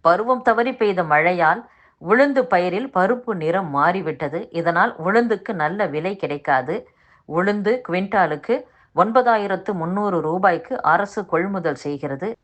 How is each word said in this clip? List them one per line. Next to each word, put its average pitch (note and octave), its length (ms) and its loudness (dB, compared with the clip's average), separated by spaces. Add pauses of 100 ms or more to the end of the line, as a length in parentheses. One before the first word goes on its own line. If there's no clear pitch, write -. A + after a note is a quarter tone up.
பருவம் A3+ 420 2
தவறி A#3 320 2
பெய்த G3 300 0
மழையால் E3 640 2 (400)
உளுந்து C4 320 4
பயிரில் F3+ 480 0
பருப்பு F#3+ 460 0
நிறம் E3 360 -2
மாறிவிட்டது. D#3 800 -2
இதனால் E3+ 540 0
உளுந்துக்கு A3 480 0
நல்ல F#3 340 -2
விலை D#3+ 300 -4
கிடைக்காது. D3 720 -2 (460)
உளுந்து G#3 540 0
குவிண்டாலுக்கு F#3 760 0 (340)
ஒன்பதாயிரத்து G#3 760 2
முந்நூறு F#3 480 -2
ரூபாய்க்கு F3 600 0
அரசு F#3 440 0
கொள்முதல் E3+ 480 -2
செய்கிறது. C#3+ 680 -8